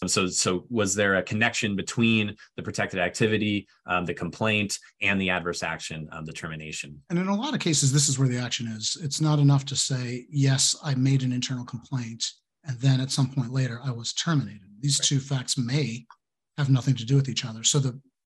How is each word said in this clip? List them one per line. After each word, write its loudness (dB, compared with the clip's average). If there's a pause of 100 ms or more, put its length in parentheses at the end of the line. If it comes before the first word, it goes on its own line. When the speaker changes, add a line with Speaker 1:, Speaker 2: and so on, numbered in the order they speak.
Speaker 1:
So, 2
so 0
was 2
there 4
a 4
connection 0
between 2 (220)
the -10
protected -2
activity, 0 (200)
um, 0
the -4
complaint, -2 (220)
and 0
the 0
adverse -2
action, -6
um, -10
the -10
termination? -10 (120)
Speaker 2:
And 0
in -2
a 0
lot -2
of -2
cases, 4
this 4
is 0
where 4
the -2
action -4
is. -6
It's -4
not 4
enough 6
to -6
say, -4
"Yes, 2
I -2
made 4
an 0
internal -4
complaint, -8 (380)
and -8
then 4
at -2
some 2
point -2
later, -2
I -2
was -6
terminated." -2 (180)
These 0
Speaker 1:
Right. 0
Speaker 2:
two 2
facts -4
may -2 (520)
have 0
nothing 4
to -6
do 4
with 2
each -4
other. -6
So 4
the -2 (300)